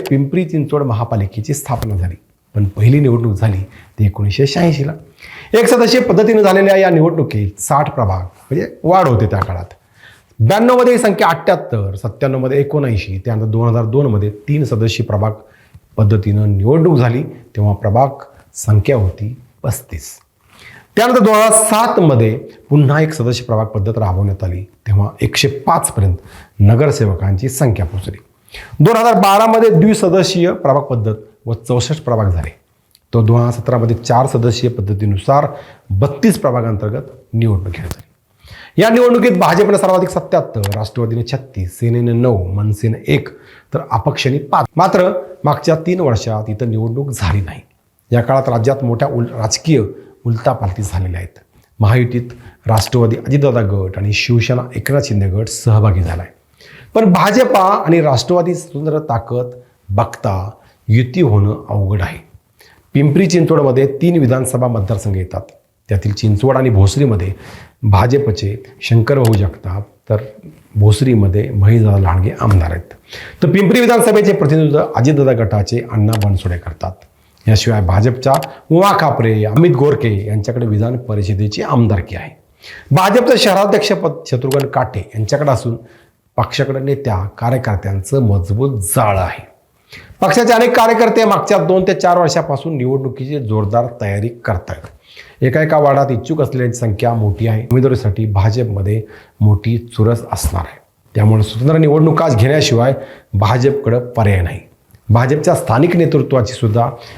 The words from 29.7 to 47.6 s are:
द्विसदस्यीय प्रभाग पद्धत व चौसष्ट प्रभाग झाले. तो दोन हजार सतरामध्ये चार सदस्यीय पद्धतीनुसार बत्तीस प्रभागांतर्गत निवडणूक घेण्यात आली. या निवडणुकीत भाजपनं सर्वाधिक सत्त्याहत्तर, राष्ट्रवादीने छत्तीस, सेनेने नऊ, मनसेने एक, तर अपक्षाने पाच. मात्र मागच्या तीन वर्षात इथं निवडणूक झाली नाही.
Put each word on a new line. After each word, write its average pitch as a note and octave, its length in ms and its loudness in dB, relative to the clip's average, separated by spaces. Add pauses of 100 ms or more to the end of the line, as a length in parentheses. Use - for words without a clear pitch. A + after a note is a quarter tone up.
द्विसदस्यीय F3+ 800 2
प्रभाग C#3 300 0
पद्धत A2 320 -2 (320)
व A2+ 80 -4
चौसष्ट B2 500 -4
प्रभाग A2 260 0
झाले. E2 240 -4 (600)
तो A#2 80 4
दोन A#2 180 4
हजार A#2+ 100 0
सतरामध्ये A#2 460 0
चार B2+ 300 0
सदस्यीय A#2 460 0
पद्धतीनुसार G#2 760 0 (440)
बत्तीस C#3+ 480 0
प्रभागांतर्गत A#2 640 -4 (300)
निवडणूक G2+ 400 0
घेण्यात - 260 -12
आली. - 840 -8
या A3 60 4
निवडणुकीत A3+ 500 2
भाजपनं F#3+ 380 2
सर्वाधिक F#3 320 0
सत्त्याहत्तर, - 520 -4
राष्ट्रवादीने A2 600 -4 (100)
छत्तीस, - 480 -8
सेनेने A#2+ 320 0
नऊ, A2 400 0
मनसेने G#2 600 -2
एक, - 160 -2 (460)
तर B2+ 40 -4 (120)
अपक्षाने - 480 -2
पाच. D3+ 260 0 (120)
मात्र F#3 460 2 (220)
मागच्या D3+ 300 0
तीन F3+ 260 -2
वर्षात A2 500 -2
इथं A2+ 200 -4
निवडणूक A#2 400 -4
झाली G2 300 -2
नाही. E2 200 -8 (520)